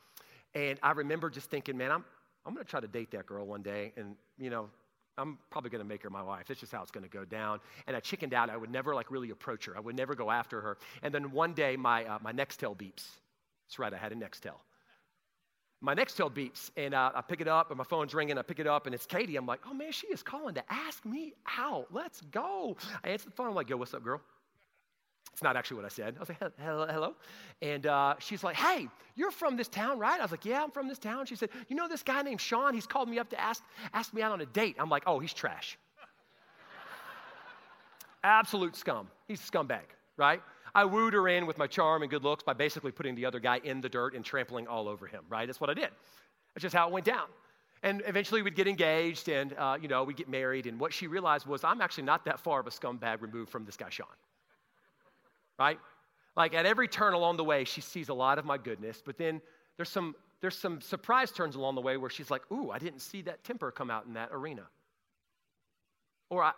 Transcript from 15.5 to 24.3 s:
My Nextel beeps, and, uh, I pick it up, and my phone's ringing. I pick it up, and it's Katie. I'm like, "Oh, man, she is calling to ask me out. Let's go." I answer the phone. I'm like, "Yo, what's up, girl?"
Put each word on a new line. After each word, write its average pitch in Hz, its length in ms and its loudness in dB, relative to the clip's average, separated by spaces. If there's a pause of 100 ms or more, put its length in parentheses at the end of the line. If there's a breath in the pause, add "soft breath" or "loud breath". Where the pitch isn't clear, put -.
My 139 120 2
Nextel 185 380 2
beeps, 127 460 -8
and, 139 160 -2
uh, 131 200 4
I 131 60 0
pick 165 220 -6
it 156 60 0
up, 160 220 4
and 139 60 -6
my 127 80 -4
phone's 147 300 -2
ringing. 147 240 0
I 120 40 -2
pick 131 160 -8
it 156 80 -2
up, 147 200 4
and 127 80 -2
it's 120 100 -8
Katie. 185 320 -2
I'm 127 80 -2
like, 123 220 -2
"Oh, 269 80 -10
man, 302 180 -8
she - 140 -8
is 381 160 -4
calling 269 320 -8
to 127 180 -6
ask 302 320 -6
me 277 300 -8 (240)
out. 208 340 -4
Let's 277 300 -8
go." 262 560 -4 (260 loud breath)
I 180 60 -2
answer 208 160 -4
the - 60 -18
phone. 247 160 -4
I'm 208 60 -4
like, 139 140 -2
"Yo, 131 80 -2
what's 123 160 -6
up, 123 100 -8
girl?" 127 200 -4 (1120)